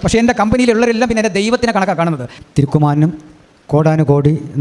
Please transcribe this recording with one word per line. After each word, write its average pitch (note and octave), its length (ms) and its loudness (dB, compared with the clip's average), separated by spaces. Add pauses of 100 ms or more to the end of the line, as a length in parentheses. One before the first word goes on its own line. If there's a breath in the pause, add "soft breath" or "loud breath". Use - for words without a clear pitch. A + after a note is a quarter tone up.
പക്ഷേ - 180 2
എൻ്റെ A#3 180 2
കമ്പനിയിലുള്ളവരെല്ലാം A#3 720 0
പിന്നെ A3 140 -2
എൻ്റെ G3 160 -2
ദൈവത്തിനെ A#3 360 -2
കണക്കാണ് F#3 240 0
കാണുന്നത്. D#3 260 -2 (300 loud breath)
തിരുക്കുമാരനും D3 560 2 (600)
കോടാനുകോടി D3+ 640 2 (260)